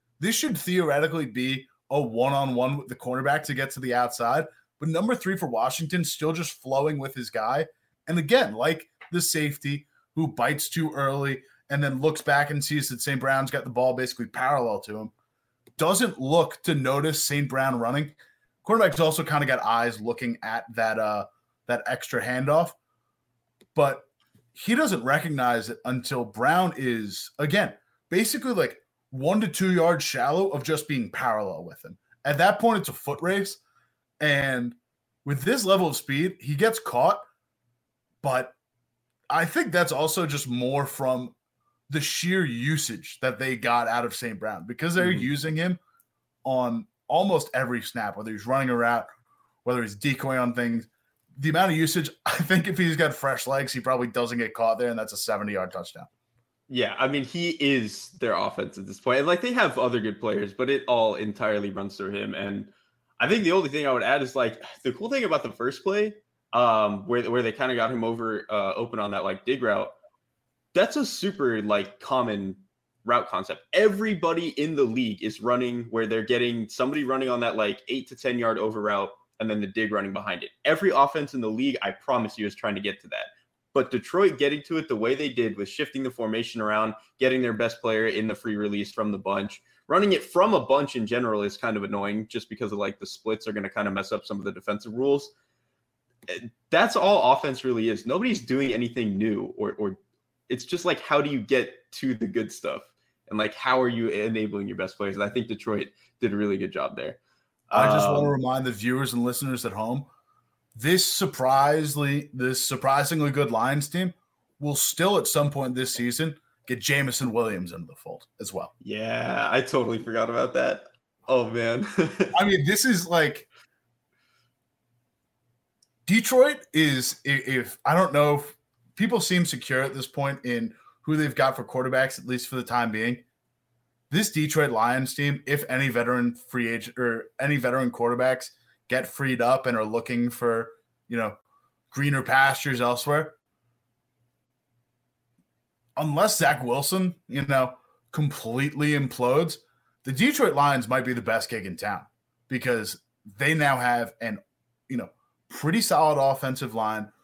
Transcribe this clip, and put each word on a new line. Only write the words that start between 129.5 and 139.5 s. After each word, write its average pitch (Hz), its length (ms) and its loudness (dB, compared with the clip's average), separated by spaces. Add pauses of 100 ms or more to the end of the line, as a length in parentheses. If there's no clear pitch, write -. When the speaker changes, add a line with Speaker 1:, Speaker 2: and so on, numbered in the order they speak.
Speaker 1:
at 135 120 -4
this 135 120 -8
point 139 380 -6
in 117 300 -2 (280)
who 156 140 0
they've 147 180 0
got 135 220 2
for 127 80 -6
quarterbacks, 131 540 0
at - 80 -14
least 123 220 -4
for 131 80 -6
the 123 60 -2
time 117 300 0
being. 117 320 -2 (840)
This 202 200 0
Detroit 151 400 2
Lions 120 440 0
team, 143 320 -2
if 143 220 0
any 131 200 0
veteran 120 460 0
free 120 340 -4
agent 117 300 -6
or 117 280 -2 (140)
any 143 160 2
veteran 127 340 0
quarterbacks 123 600 0 (420)
get 127 160 -2
freed 131 320 -2
up 127 240 4